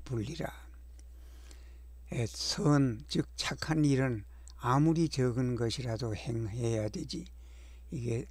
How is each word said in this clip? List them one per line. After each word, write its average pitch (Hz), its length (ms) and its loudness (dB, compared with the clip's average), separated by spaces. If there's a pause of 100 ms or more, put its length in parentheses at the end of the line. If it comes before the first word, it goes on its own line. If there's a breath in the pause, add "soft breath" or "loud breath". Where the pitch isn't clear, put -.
불리라." 117 440 -4 (1600 soft breath)
에, 123 120 2
선, 139 800 2
즉 160 280 0
착한 156 480 0
일은 131 400 4 (380 soft breath)
아무리 156 480 6
적은 127 460 2
것이라도 117 600 0
행해야 113 760 0
되지, - 360 -6 (640 soft breath)
이게 120 400 -2